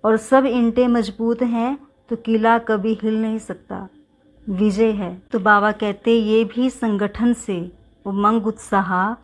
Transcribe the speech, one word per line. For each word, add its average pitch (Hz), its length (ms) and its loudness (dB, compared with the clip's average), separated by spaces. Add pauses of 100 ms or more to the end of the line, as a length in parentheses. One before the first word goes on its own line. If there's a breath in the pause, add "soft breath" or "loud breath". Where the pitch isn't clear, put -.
और 220 120 4
सब 262 280 2
ईंटें 240 420 2
मजबूत 233 540 0
हैं 240 460 -2 (220)
तो 233 60 -2
किला 226 440 2
कभी 220 420 -2
हिल 220 200 -2
नहीं 220 180 -4
सकता, 190 480 -14 (600)
विजय 208 420 2
है। 185 400 -6
तो 226 80 -2
बाबा 208 320 4
कहते 208 400 -2
ये 220 320 4
भी 247 260 -2
संगठन 214 640 0
से 180 380 -6 (340)
उमंग 202 420 0
उत्साह 190 680 -2 (100)